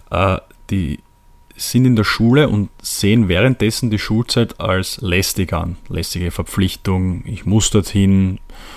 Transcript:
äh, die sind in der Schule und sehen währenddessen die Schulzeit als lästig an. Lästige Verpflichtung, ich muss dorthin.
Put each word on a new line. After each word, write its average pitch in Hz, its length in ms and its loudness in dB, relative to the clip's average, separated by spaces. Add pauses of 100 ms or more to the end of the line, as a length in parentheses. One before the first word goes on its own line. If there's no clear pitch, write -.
(100)
äh, 92 280 0 (320)
die 90 280 -2 (640)
sind 127 260 2
in 127 100 4
der 107 80 4
Schule 123 440 4
und 104 220 0 (120)
sehen 107 440 2
währenddessen 110 640 0
die 104 80 0
Schulzeit 117 640 -2
als 92 400 -4
lästig 92 520 -2
an. 85 240 -4 (120)
Lästige 85 420 -6
Verpflichtung, 92 960 -2
ich - 200 -10
muss 104 240 2
dorthin. 98 680 2 (380)